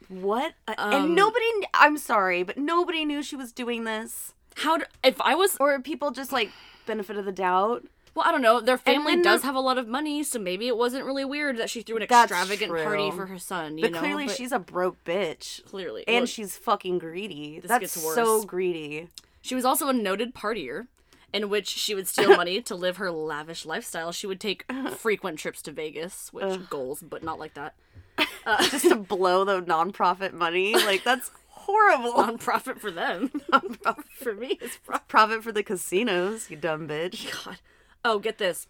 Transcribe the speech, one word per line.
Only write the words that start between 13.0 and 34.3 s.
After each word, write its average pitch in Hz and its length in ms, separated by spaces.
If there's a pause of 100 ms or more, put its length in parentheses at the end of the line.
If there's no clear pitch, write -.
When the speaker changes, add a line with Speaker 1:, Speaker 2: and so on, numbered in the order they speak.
Speaker 2:
for 185 160
her 190 100
son, 160 400
you 165 60
Speaker 1:
But 233 100
Speaker 2:
know? - 60
Speaker 1:
clearly 294 280
Speaker 2:
But 202 100
Speaker 1:
she's 247 160
a 247 60
broke 180 440
bitch. 170 640
Speaker 2:
Clearly. 151 420
Speaker 1:
And 233 140
Speaker 2:
Well, 254 40
Speaker 1:
she's 208 320
fucking 180 420
greedy. 165 600
Speaker 2:
this 175 100
Speaker 1:
That's 233 120
Speaker 2:
gets 180 120 (220)
Speaker 1:
so 220 220
Speaker 2:
worse. 214 80
Speaker 1:
greedy. 165 640 (320)
Speaker 2:
She - 140
was 254 100
also 277 240
a 262 40
noted 214 400
partier, 208 540 (460)
in 208 160
which 202 180
she - 260
would 190 140
steal 202 220
Speaker 1:
<laughs> 190 80
Speaker 2:
money 180 240
to 220 140
live 180 200
her 185 160
lavish 156 540
lifestyle. 170 480
She - 140
would 190 120
take 196 240 (180)
Speaker 1:
<laughs> 262 160
Speaker 2:
frequent 185 400
trips - 260
to 156 100
Vegas, 160 580
which - 140
Speaker 1:
Ugh. 190 240
Speaker 2:
goals, 139 340
but - 200
not 160 160
like 156 160
that. 147 200 (420)
Speaker 1:
<laughs> - 80 (220)
Speaker 2:
Uh, 214 220
Speaker 1:
Just 277 180
to 277 80
blow 190 480
the 196 200
nonprofit 180 680
money? 175 440
Like, 196 280
that's 254 280 (100)
Speaker 2:
<laughs> - 60
Speaker 1:
horrible. 359 640
Speaker 2:
Nonprofit 233 680
for 208 120
them. 214 380
<laughs> - 220
Speaker 1:
Nonprofit. 254 520 (140)
Speaker 2:
For 240 180